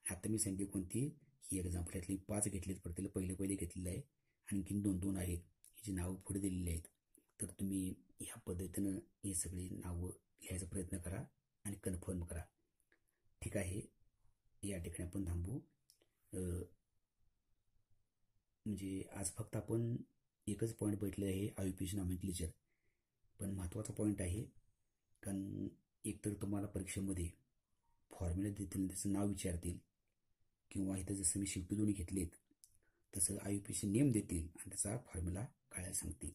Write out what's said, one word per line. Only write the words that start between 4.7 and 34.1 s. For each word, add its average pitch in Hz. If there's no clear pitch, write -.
दोन 98
दोन 95
आहेत, 87
हिची -
नावं 92
पुढे 95
दिलेली 92
आहेत. 82
तर -
तुम्ही 95
ह्या 101
पद्धतीनं 95
हे -
सगळी 90
नावं 90
लिहायचा -
प्रयत्न 95
करा 90
आणि 101
कन्फर्म 90
करा. 85
ठीक -
आहे, 92
या 101
ठिकाणी 85
आपण 98
थांबू. 87
अ, 98
म्हणजे 95
आज 98
फक्त -
आपण 117
एकच 110
पॉइंट 104
बघितलं 98
आहे, 98
आययुपीएसी 95
नॉमेनक्लेचर. 90
पण 95
महत्त्वाचा 98
पॉइंट 107
आहे, 92
कारण 98
एकतर 104
तुम्हाला 101
परीक्षेमध्ये 95
फॉर्म्युला 92
देतील, 98
त्याचं 90
नाव 98
विचारतील, 90
किंवा 95
इथं 95
जसं 98
मी 101
शेवटी 95
दोन्ही 104
घेतलेत, 92
तसं 98
आययुपीएसी 101
नेम 123